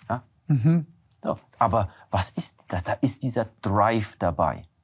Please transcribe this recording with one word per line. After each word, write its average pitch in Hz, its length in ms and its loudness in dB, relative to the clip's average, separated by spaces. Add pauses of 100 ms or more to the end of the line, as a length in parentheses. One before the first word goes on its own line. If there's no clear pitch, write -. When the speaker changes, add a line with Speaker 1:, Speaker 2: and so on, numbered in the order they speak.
Speaker 1:
Ja? 123 120 -4 (240)
Speaker 2:
Mhm. 156 400 4 (380)
Speaker 1:
So, - 140 -4 (200)
aber 110 320 2 (220)
was 92 200 -2
ist - 240 -10 (140)
da? 90 120 -4
Da - 120 -4
ist - 300 -2
dieser 120 240 -2 (140)
Drive 104 560 2
dabei, 82 460 -2 (200)